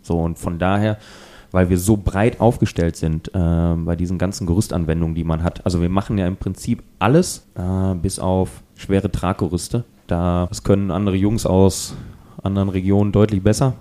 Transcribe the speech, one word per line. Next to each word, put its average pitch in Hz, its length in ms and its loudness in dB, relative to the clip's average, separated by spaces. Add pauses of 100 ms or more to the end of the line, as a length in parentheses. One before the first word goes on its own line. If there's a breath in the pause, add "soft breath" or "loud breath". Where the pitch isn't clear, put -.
So, 85 160 -2
und 82 200 -2
von 85 200 -6
daher, 104 400 0 (540 loud breath)
weil 92 180 2
wir 90 80 4
so 104 180 4
breit 104 440 0
aufgestellt 101 560 0
sind, 80 380 -2
äh, 85 420 2
bei 82 180 -2
diesen 87 240 -2
ganzen 95 280 -4
Gerüstanwendungen, 82 680 0
die 82 100 -4
man 80 200 -2
hat. - 200 -4
Also 87 160 0
wir 87 100 2
machen 98 280 -2
ja 90 80 0
im 92 100 -2
Prinzip - 460 -6 (160)
alles, 139 560 2
äh, 95 400 0
bis 90 240 -4
auf 92 440 -2 (120)
schwere 98 380 -2
Traggerüste. 90 720 -4 (240)
Da, 87 400 0
das - 160 -10
können 98 260 2
andere 95 260 0
Jungs 104 300 0
aus 95 480 2 (480 loud breath)
anderen 98 280 -2
Regionen 98 420 2
deutlich 104 300 2
besser. 113 380 2